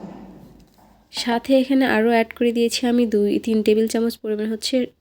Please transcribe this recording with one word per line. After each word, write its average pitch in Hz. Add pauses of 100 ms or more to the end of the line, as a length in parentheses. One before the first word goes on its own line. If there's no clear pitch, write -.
(1120)
সাথে 240
এখানে 262
আরও 220
অ্যাড 226
করে 240
দিয়েছি 233
আমি 240
দুই 208
তিন 220
টেবিল 220
চামচ 226
পরিমাণ 214
হচ্ছে 220 (140)